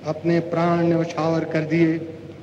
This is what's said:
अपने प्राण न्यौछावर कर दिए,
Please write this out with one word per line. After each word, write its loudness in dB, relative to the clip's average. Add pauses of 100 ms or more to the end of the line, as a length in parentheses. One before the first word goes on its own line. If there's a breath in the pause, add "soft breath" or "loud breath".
अपने 0
प्राण 0
न्यौछावर 0
कर -2
दिए, 2 (480)